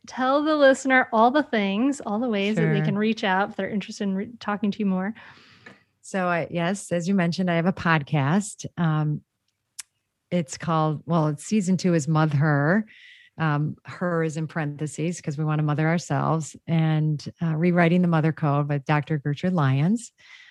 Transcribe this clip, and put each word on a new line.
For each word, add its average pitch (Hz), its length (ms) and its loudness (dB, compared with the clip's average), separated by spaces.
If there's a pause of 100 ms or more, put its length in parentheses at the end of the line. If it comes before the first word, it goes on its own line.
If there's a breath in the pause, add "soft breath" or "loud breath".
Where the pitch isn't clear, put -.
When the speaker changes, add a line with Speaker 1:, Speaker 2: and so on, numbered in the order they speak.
Speaker 1:
tell 269 380 -2
the 311 140 0
listener 262 560 4
all 233 180 4
the 294 120 2
things, 220 600 -2
all 208 140 -4
the 254 80 -2
ways 208 300 0
that 226 160 2
they 254 60 2
Speaker 2:
Sure. - 60 0
Speaker 1:
can 202 120 0
reach 220 260 0
out 196 280 0
if - 40 -18
they're 190 140 -4
interested 214 340 -6
in 190 120 -2
re-, 196 160 -6 (100)
talking 208 280 -4
to - 100 -6
you 208 60 -2
more. 190 280 -2 (880 loud breath)
Speaker 2:
So 185 260 -4
I, 170 240 -2
yes, 175 400 -4
as 170 160 -2
you 202 80 2
mentioned, 175 340 0
I 170 60 2
have 165 120 2
a 190 40 4
podcast. 156 920 0 (120)
Um, 156 440 0 (1080)
it's 175 280 -4
called, 156 480 0
well, 156 240 2
it's 147 160 -6
season 190 320 0
two 180 160 2
is 151 160 2
Mother 156 260 2
Her. 151 500 2 (540 loud breath)
Um, 151 440 -2
her 170 400 -4
is 156 120 -4
in 160 120 -4
parentheses 151 760 -6
'cause 143 160 -6
we 156 80 -2
wanna 151 160 0
mother 151 260 2
ourselves, 151 680 0 (100)
and, 156 580 0 (160)
uh, 165 160 -2
Rewriting 175 460 4
the 175 60 2
Mother 160 240 2
Code 143 360 0
with 143 160 -4
Doctor 151 360 0
Gertrude 151 340 -4
Lyons. 156 580 0 (400 loud breath)